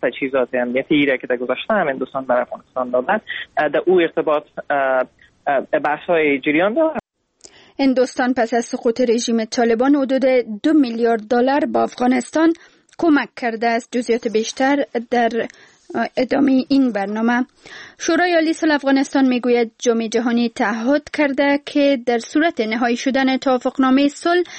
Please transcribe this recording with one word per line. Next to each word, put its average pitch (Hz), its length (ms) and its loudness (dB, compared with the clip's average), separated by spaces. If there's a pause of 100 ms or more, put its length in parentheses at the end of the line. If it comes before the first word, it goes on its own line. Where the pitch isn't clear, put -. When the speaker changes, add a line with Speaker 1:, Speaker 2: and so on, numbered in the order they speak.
Speaker 1:
تجهیزات 131 520 -2
امنیتی 127 520 0
را 131 120 0
که 123 100 -12
در 123 100 -2
گذشته 127 360 -4
هم 185 140 0
هندوستان 131 380 -6
بر 123 160 0
افغانستان 123 480 -8
دادن، 127 300 0 (380)
اه، 151 120 0
در 151 160 0
او 185 160 4
ارتباط، 156 420 -2 (260)
اه، 131 340 0 (440)
اه، 143 320 0
بحث‌های 151 600 0
جریان 156 340 0
دارد. 311 260 0 (800)
Speaker 2:
هندوستان 254 540 0
پس 240 200 0
از 233 120 0
سقوط 247 360 -2
رژیم 233 440 0
طالبان 240 500 2
حدود 269 300 0 (380)
دو 302 100 2
میلیارد 233 540 2
دلار 262 380 2
با 226 180 0
افغانستان 254 680 0 (440)
کمک 285 380 2
کرده 233 340 -2
است. 233 220 -2
جزئیات 233 360 -2
بیشتر 226 480 0 (360)
در 240 180 2 (880)
ادامهٔ 269 520 2
این 269 220 4
برنامه. 220 540 0 (540)
شورای 349 340 2
عالی 320 200 2
صلح 320 200 0
افغانستان 269 540 2
می‌گوید 240 520 0
جام 226 280 -2
جهانی 233 420 0
تعهد 240 640 -2
کرده 285 520 0
که 277 400 2
در 240 120 0
صورت 311 440 -2
نهایی 233 340 -2
شدن 262 420 0
توافقنامهٔ 262 720 2
صلح 339 360 0 (160)